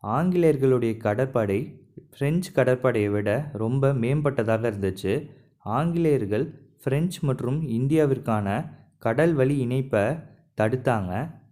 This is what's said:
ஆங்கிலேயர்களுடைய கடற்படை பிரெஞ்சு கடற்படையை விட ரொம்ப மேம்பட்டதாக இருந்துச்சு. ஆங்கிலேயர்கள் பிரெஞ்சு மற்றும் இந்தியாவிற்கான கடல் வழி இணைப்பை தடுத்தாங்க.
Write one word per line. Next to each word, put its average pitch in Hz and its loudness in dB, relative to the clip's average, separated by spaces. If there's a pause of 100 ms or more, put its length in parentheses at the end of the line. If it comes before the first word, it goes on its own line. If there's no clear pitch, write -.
ஆங்கிலேயர்களுடைய 135 2 (120)
கடற்படை 110 0 (560)
பிரெஞ்சு 160 -2
கடற்படையை 123 2
விட 104 0 (340)
ரொம்ப 135 2 (120)
மேம்பட்டதாக 117 0
இருந்துச்சு. 98 -2 (640)
ஆங்கிலேயர்கள் 147 0 (380)
பிரெஞ்சு 156 -2
மற்றும் 131 -2 (200)
இந்தியாவிற்கான 135 2 (600)
கடல் 151 2
வழி 135 2
இணைப்பை 120 0 (560)
தடுத்தாங்க. 110 0 (260)